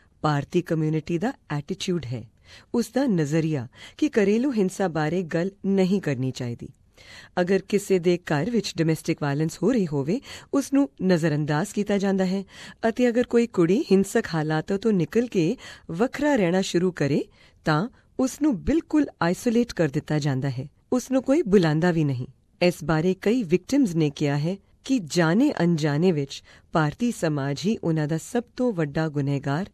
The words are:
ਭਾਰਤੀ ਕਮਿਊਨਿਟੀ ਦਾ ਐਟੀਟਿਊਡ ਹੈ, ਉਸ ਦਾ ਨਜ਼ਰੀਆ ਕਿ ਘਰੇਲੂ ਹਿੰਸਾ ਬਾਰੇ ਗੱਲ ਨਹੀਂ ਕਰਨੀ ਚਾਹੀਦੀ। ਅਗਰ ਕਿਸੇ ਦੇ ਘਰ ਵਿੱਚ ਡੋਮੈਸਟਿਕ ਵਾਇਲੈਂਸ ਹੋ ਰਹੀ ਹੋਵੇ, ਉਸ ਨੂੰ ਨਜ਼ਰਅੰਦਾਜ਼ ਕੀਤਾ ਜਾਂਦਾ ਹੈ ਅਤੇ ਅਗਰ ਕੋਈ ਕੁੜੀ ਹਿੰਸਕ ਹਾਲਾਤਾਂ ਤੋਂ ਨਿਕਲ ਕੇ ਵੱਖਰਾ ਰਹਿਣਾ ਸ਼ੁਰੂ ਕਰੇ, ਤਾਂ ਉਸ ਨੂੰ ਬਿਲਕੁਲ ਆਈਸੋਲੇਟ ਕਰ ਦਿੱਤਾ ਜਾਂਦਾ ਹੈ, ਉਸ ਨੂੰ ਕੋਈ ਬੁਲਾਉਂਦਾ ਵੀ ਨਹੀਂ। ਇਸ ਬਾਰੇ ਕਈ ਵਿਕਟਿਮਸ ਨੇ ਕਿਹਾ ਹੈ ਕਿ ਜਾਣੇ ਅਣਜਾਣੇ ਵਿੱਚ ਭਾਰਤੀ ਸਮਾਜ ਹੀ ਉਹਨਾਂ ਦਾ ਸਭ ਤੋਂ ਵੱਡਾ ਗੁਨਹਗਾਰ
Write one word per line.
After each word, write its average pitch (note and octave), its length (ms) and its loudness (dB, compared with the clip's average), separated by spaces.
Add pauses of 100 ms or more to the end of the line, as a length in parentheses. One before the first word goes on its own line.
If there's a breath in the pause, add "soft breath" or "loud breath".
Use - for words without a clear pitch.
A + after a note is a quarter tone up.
(220 soft breath)
ਭਾਰਤੀ D3+ 400 0
ਕਮਿਊਨਿਟੀ D#3 560 -2
ਦਾ A3 160 -2 (160)
ਐਟੀਟਿਊਡ D#3+ 560 -6
ਹੈ, A#2 240 -10 (460 loud breath)
ਉਸ A#3 140 0
ਦਾ C4+ 160 0
ਨਜ਼ਰੀਆ D#3 640 0 (300 loud breath)
ਕਿ D4+ 120 0
ਘਰੇਲੂ A3+ 440 2
ਹਿੰਸਾ F#3+ 340 0
ਬਾਰੇ D#3+ 360 -2
ਗੱਲ E3+ 280 -4 (140)
ਨਹੀਂ F#3+ 360 2
ਕਰਨੀ C3 300 -2
ਚਾਹੀਦੀ। A#2+ 380 -10 (720 loud breath)
ਅਗਰ F#3+ 200 2
ਕਿਸੇ F#3+ 380 0
ਦੇ F3 180 2
ਘਰ D#3+ 320 -2
ਵਿੱਚ A#3 280 -2
ਡੋਮੈਸਟਿਕ D#3+ 440 0
ਵਾਇਲੈਂਸ D3+ 420 -2
ਹੋ G#3 80 4
ਰਹੀ G#3 160 0
ਹੋਵੇ, D3 340 -4 (320 loud breath)
ਉਸ C4+ 200 0
ਨੂੰ C#4 160 2 (140)
ਨਜ਼ਰਅੰਦਾਜ਼ D#3 680 0
ਕੀਤਾ G3+ 280 -2
ਜਾਂਦਾ F#3+ 280 0
ਹੈ F#3+ 180 -2 (460 loud breath)
ਅਤੇ B3 200 2
ਅਗਰ A#3+ 140 2
ਕੋਈ A#3 240 2
ਕੁੜੀ F#3 440 2
ਹਿੰਸਕ G3 320 4 (100)
ਹਾਲਾਤਾਂ D#3 440 -2
ਤੋਂ A3 140 0
ਨਿਕਲ G#3 360 0
ਕੇ F#3+ 300 0 (340 loud breath)
ਵੱਖਰਾ C4 440 0
ਰਹਿਣਾ F#3 260 2
ਸ਼ੁਰੂ F3+ 300 0
ਕਰੇ, D#3 340 -2 (400 soft breath)
ਤਾਂ D#3+ 240 2 (300 soft breath)
ਉਸ C4 220 -2
ਨੂੰ A#3+ 220 0
ਬਿਲਕੁਲ D4 420 2 (160)
ਆਈਸੋਲੇਟ A3+ 520 0
ਕਰ D#3+ 140 2
ਦਿੱਤਾ D3+ 320 -2
ਜਾਂਦਾ C#3 300 -2
ਹੈ, C3 180 -8 (260)
ਉਸ B3+ 180 -2
ਨੂੰ C4 120 0
ਕੋਈ C#4+ 180 2
ਬੁਲਾਉਂਦਾ F3 500 4
ਵੀ E3 120 2
ਨਹੀਂ। C3 240 -2 (340)
ਇਸ F3 220 0
ਬਾਰੇ E3 380 0
ਕਈ A#3 220 0
ਵਿਕਟਿਮਸ F3+ 520 0
ਨੇ D#3 140 2
ਕਿਹਾ C#3+ 280 -2
ਹੈ E3+ 200 -4 (260)
ਕਿ C4 160 0
ਜਾਣੇ F3 600 2
ਅਣਜਾਣੇ E3 520 2
ਵਿੱਚ C#3+ 320 -4 (280 soft breath)
ਭਾਰਤੀ E3+ 400 0
ਸਮਾਜ C#3+ 540 -4
ਹੀ A3 180 0
ਉਹਨਾਂ D#3+ 240 0
ਦਾ D#3+ 100 -2
ਸਭ A#3+ 260 -4 (140)
ਤੋਂ B3 160 0
ਵੱਡਾ D#3+ 360 -2
ਗੁਨਹਗਾਰ C#3+ 640 -4